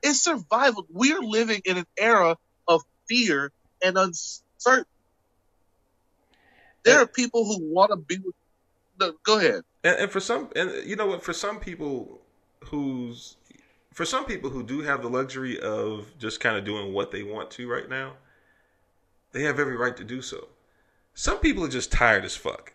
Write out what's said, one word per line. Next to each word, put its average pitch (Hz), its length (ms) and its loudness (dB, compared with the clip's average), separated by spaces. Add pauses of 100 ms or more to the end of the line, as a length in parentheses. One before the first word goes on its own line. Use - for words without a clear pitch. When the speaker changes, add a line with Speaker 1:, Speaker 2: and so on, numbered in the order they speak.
Speaker 1:
It's 277 200 2
survival. 233 680 0
We're 269 300 2
living 220 440 0
in 185 120 0
an 175 80 -4 (120)
era 190 380 4 (320)
of 165 140 6 (260)
fear 165 440 0 (320)
and 185 140 2
uncertainty. - 880 0 (2000)
There 269 160 10
Speaker 2:
And 254 40 8
Speaker 1:
are - 40 4
people 233 380 0
who 202 160 -2
wanna 185 360 4
be 170 200 -6
with... 190 180 -12 (640)
No, 175 140 0 (100)
go 214 140 4
ahead. 120 240 2 (220)
Speaker 2:
And, 175 160 4
and 196 120 -2
for 190 80 -2
some, 240 360 -2
and 180 160 0 (160)
you 202 80 -6
know 214 120 -2
what, 175 160 -4
for 175 100 -6
some 208 260 -6
people 139 640 -8 (440)
who's, 127 680 -6 (580)
for 165 120 -6
some 262 200 -4
people 160 240 -6
who 123 140 -8
do 135 180 -6
have 143 200 -2
the 120 80 -6
luxury 131 500 -4
of 107 480 -4 (100)
just 113 220 -8
kinda 110 220 0
doing 98 320 -6
what 98 180 -2
they 101 120 -8
want 104 280 -10
to 123 180 -14
right 123 200 -6
now, 135 240 -8 (1200)
they 135 100 -4
have 143 160 -2
every 131 180 -2
right 123 200 -2
to - 60 -16
do 127 180 -10
so. - 260 -14 (680)
Some 392 240 -2
people 226 260 2
are 143 60 -4
just 127 220 -4
tired 107 340 4
as 82 100 -10
fuck - 400 -10